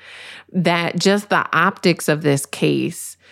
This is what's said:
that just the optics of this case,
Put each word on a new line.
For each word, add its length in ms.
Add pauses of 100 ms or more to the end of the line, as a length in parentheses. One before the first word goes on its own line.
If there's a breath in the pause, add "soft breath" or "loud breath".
(540 loud breath)
that 440
just 300
the 240
optics 560
of 140
this 240
case, 720 (140 soft breath)